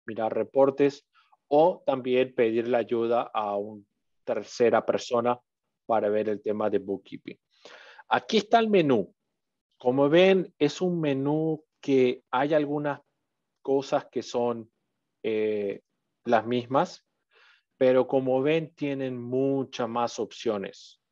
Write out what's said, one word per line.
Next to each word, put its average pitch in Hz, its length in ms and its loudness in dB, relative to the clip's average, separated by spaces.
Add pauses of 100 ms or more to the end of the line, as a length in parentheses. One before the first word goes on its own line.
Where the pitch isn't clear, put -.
mirar 110 300 -6
reportes 135 720 2 (400)
o 165 360 2
también 131 520 0
pedir 113 320 0
la 123 100 0
ayuda 117 460 0 (100)
a 104 240 -2
una 104 260 -8 (400)
tercera 113 600 0
persona 120 560 -2 (460)
para 107 220 0
ver 107 200 0
el 101 140 -6
tema 107 260 -2
de 101 80 0
bookkeeping. 95 640 -10 (680)
Aquí 123 280 -2
está 226 220 2
el 226 100 2
menú. 143 460 2 (640)
Como 139 300 2
ven, 185 500 4
es 147 200 0
un 175 220 -2
menú 151 640 -2 (160)
que 131 480 2
hay 143 240 0
algunas 147 480 -2 (600)
cosas 135 500 -2
que 120 100 -4
son, 120 480 -4 (540)
eh, 107 580 -4 (440)
las 113 200 2
mismas, 123 600 -2 (720)
pero 127 300 4
como 131 340 0
ven, 156 340 -2
tienen 135 420 -6
muchas 127 680 -4
más 117 320 -4
opciones. - 840 -8 (100)